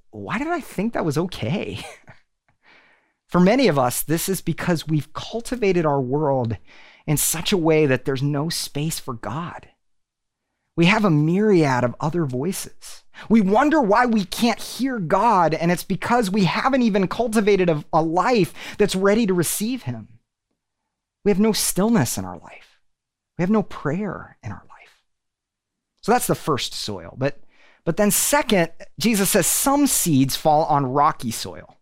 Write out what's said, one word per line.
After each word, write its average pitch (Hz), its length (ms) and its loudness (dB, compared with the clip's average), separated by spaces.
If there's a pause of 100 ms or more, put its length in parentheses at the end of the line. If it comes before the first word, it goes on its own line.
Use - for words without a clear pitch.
(100)
"Why 107 280 -8
did 294 100 -6
I 339 120 -4
think 226 320 -6
that 233 120 -4
was 143 140 -2
okay?" 156 640 -6 (720)
<laughs> - 720 -20
For 175 120 2
many 220 280 6
of 143 100 2
us, 123 240 0
this 165 260 -4
is 190 120 -4
because - 460 -4
we've 151 260 -2
cultivated 208 720 -2
our 143 160 2
world 131 560 0 (500)
in 151 100 0
such - 360 -2
a 196 60 2
way 156 280 4
that 131 180 0
there's 135 180 -2
no 147 260 -2
space 156 500 -6
for 131 160 -10
God. 131 540 -10 (1080)
We 170 100 4
have 214 180 4
a 196 60 2
myriad 156 760 4
of 120 160 -2
other 156 260 -2
voices. - 760 -8 (280)
We 226 100 6
wonder 254 400 4
why 220 240 4
we 226 220 0
can't - 340 -2
hear 254 380 -6
God, 185 560 2
and 165 180 0
it's - 100 -2
because 214 480 0
we 202 140 2
haven't 254 380 2
even 202 260 2
cultivated 208 640 2
a, 147 120 0 (100)
a 160 100 4
life 180 500 2 (240)
that's 196 180 2
ready 202 320 2
to 190 80 2
receive 214 500 -2
him. 117 240 -10 (1160)
We 202 60 4
have 190 100 2
no 214 120 4
stillness 190 680 0
in 95 80 -6
our 90 120 -12
life. - 400 -20 (600)
We 160 40 -2
have 185 80 0
no 214 120 2
prayer 160 800 -8
in 107 100 -10
our - 160 -16
life. - 340 -20 (1000)
So 196 100 0
that's 247 140 2
the 165 80 0
first - 400 -4
soil. 90 420 -10
But, 135 240 -4 (440)
but 165 120 -2
then 208 140 2
second, 214 600 0 (280)
Jesus 202 320 0
says 196 160 2
some 285 400 2
seeds 135 500 2
fall 156 300 2
on 143 200 0
rocky 139 440 0
soil. 80 520 -12